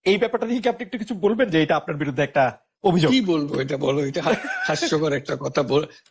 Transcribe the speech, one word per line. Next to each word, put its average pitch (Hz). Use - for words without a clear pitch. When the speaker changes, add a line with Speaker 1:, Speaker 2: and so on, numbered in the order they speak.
Speaker 1:
এই 196
ব্যাপারটা 220
নিয়ে 240
কি 240
আপনি 240
একটু -
কিছু 214
বলবেন 214
যে 160
এটা 151
আপনার 151
বিরুদ্ধে 147
একটা 135
অভিযোগ? 180
Speaker 2:
কি 262
বলবো 151
এটা, 139
বলো, 143
এটা -
হা-, -
হাস্যকর 156
একটা 135
কথা 139
বল-, 139